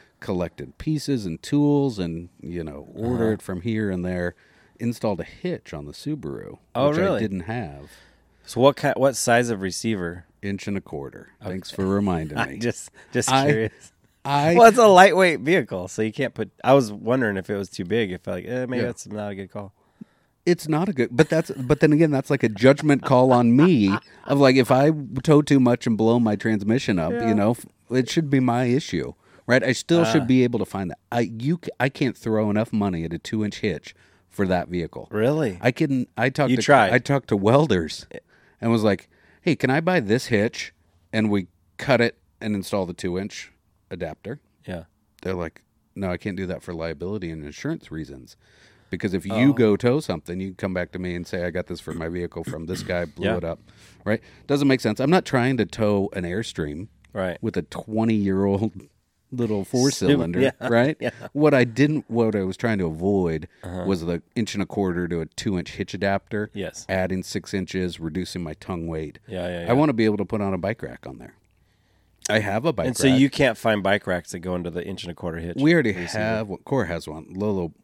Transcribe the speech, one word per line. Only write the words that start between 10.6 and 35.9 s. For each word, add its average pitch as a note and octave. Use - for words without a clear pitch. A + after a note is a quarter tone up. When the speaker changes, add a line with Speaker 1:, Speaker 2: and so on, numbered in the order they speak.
Speaker 1:
and G2+
a F2+
quarter. -
Speaker 2:
Okay. G2+
Speaker 1:
Thanks F#2
for G2
reminding F2+
Speaker 2:
<laughs> -
Speaker 1:
me. -
Speaker 2:
Just, -
just A#2+
Speaker 1:
I, C3+
Speaker 2:
curious. -
Speaker 1:
I C#3+
Speaker 2:
Well, A3+
it's G#3+
a G#3+
lightweight F3+
vehicle, A#2+
so -
you A2
can't C3+
put, G#2
I B2+
was B2
wondering A2
if F#2
it G#2
was G2
too F#2+
big, G#2
if, F2+
like, F#2
eh, B2+
maybe B2+
Speaker 1:
Yeah. A#2+
Speaker 2:
that's -
not G#2
a G2
good F#2+
call. G2+
Speaker 1:
It's E3+
not D#3
a F#3+
good, B2
but D3
that's, E3
but C#3
then D3+
again, D#3
that's, C3+
like, C3+
a A2+
judgment C3+
call B2+
on A#2+
me B2+
of, C#3
like, C3+
if B2+
I C#3
tow D3+
too C#3+
much B2
and A2
blow A2+
my A2
transmission G#2+
up, D#2
Speaker 2:
Yeah. -
Speaker 1:
you G#2+
know, G#2
f-, -
it B2+
should D#3+
be C3+
my B2
issue, G2
right? B2
I B2+
still E3
should E3
Speaker 2:
Uh. -
Speaker 1:
be B2+
able A#2+
to A2
find F#2+
that. -
I, A#2+
you, A#2
c-, -
I B2+
can't C3+
throw A2
enough G#2+
money F#2+
at E2
a E2
two-inch G#2+
hitch F2
for G2+
that F2+
vehicle. E2+
Speaker 2:
Really? A2+
Speaker 1:
I A#2+
can, C3+